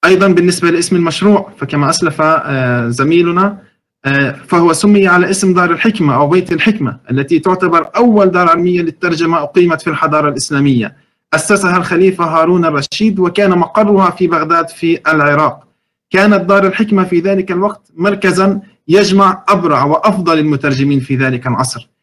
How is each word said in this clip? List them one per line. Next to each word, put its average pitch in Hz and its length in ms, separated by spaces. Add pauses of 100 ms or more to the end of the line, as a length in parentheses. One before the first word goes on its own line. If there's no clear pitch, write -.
أيضا 185 240
بالنسبة 175 420
لاسم 170 260
المشروع 185 600
فكما 143 320
أسلف، 156 300
آه، 131 680
زميلنا، 170 720 (460)
آه، 139 260
فهو 170 420
سمي 196 360
على 180 220
اسم 190 240
دار 175 160
الحكمة 170 440
أو 143 140
بيت 180 240
الحكمة 160 460 (120)
التي 143 280
تعتبر 175 580
أول 214 300
دار 180 220
علمية 175 340
للترجمة 165 600
أقيمت 170 400
في 170 80
الحضارة 151 380
الإسلامية. 139 680 (380)
أسسها 185 420
الخليفة 180 480
هارون 165 400
الرشيد، 165 540
وكان 185 400
مقرها 190 520
في 180 160
بغداد 165 420
في 170 400
العراق. 147 560 (460)
كانت 196 300
دار 196 260
الحكمة 196 380
في 180 160
ذلك 190 320
الوقت 196 440
مركزا 196 640 (280)
يجمع 190 600
أبرع 170 360
وأفضل 165 540
المترجمين 139 640
في 131 160
ذلك 127 300
العصر 120 440 (120)